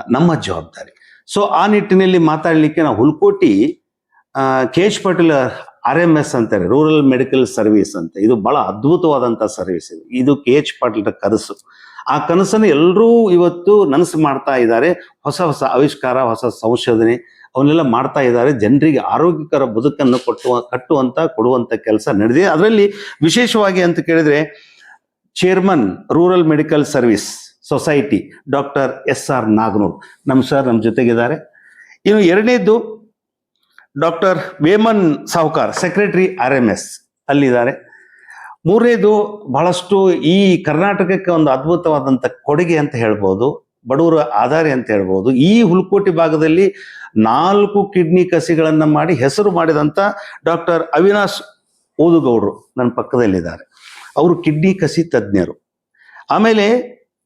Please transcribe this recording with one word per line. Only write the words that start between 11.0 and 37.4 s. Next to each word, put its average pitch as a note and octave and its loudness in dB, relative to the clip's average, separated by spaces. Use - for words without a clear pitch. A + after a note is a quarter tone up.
ಕನಸು. G2+ -4
ಆ D3 -4
ಕನಸನ್ನು F#3+ 2
ಎಲ್ಲರೂ G3 4
ಇವತ್ತು F3 2
ನನಸು D#3+ 0
ಮಾಡ್ತಾ C#3 -2
ಇದ್ದಾರೆ. A#2+ 2
ಹೊಸ D3 -4
ಹೊಸ D3+ -2
ಆವಿಷ್ಕಾರ, C3 0
ಹೊಸ A#2 -2
ಸಂಶೋಧನೆ A#2 -2
ಅವನ್ನೆಲ್ಲ D3 2
ಮಾಡ್ತಾ C3+ -2
ಇದ್ದಾರೆ. B2 2
ಜನರಿಗೆ C3+ 2
ಆರೋಗ್ಯಕರ D3 -2
ಬದುಕನ್ನು B2 -2
ಕೊಟ್ಟುವ-, A#2+ -4
ಕಟ್ಟುವಂತ, B2+ -2
ಕೊಡುವಂತ B2 -2
ಕೆಲಸ G#2+ -4
ನಡೆದಿದೆ. A#2+ 0
ಅದರಲ್ಲಿ G3+ 2
ವಿಶೇಷವಾಗಿ G3 0
ಅಂತ F3 0
ಕೇಳಿದ್ರೆ D#3 0
ಚೇರ್ಮನ್ F3+ 0
ರೂರಲ್ F3 2
ಮೆಡಿಕಲ್ D3+ 0
ಸರ್ವಿಸ್ - -2
ಸೊಸೈಟಿ C#3 -2
ಡಾಕ್ಟರ್ C#3 -4
ಎಸ್ - -4
ಆರ್ B2 -2
ನಾಗನೂರ್ G#2+ 0
ನಮ್ C3 2
ಸರ್ C#3 -2
ನಮ್ A2+ 0
ಜೊತೆಗಿದ್ದಾರೆ. A#2 0
ಇನ್ನು G#3 4
ಎರಡನೇದು G#3+ 2
ಡಾಕ್ಟರ್ E3+ 0
ವೇಮನ್ G3+ 2
ಸಾಹುಕಾರ್, D#3 -2
ಸೆಕ್ರೆಟರಿ F#3 -2
ಆರ್ C3 0
ಎಂ B2 2
ಎಸ್ - -10
ಅಲ್ಲಿದ್ದಾರೆ. C3 0